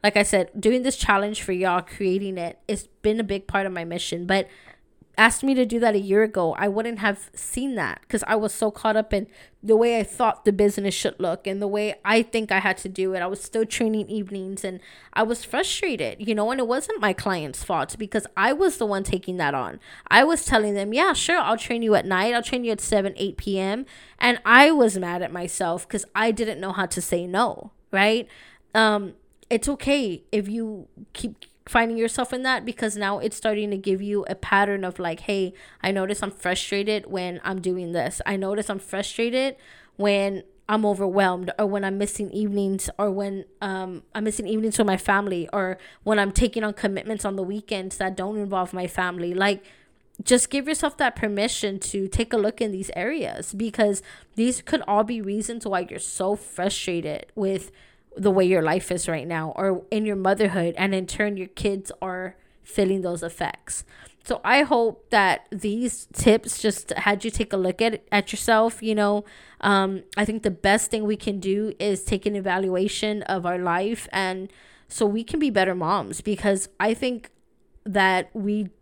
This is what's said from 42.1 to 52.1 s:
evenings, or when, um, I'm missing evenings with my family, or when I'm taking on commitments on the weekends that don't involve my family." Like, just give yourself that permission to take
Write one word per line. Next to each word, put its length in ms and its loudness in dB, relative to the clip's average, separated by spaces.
evenings, 580 -2
or 100 2
when, 360 -4
um, 440 -6
I'm 80 -4
missing 240 -2
evenings 320 0
with 80 4
my 100 2
family, 560 0
or 240 -2
when 160 4
I'm 100 2
taking 320 2
on 100 -2
commitments 520 -4
on 100 -2
the 80 -4
weekends 540 -6
that 200 -2
don't 220 -4
involve 340 -2
my 140 -4
family." 480 -4
Like, 300 0
just 280 4
give 180 -2
yourself 300 -2
that 180 0
permission 640 -2
to 260 -4
take 260 -2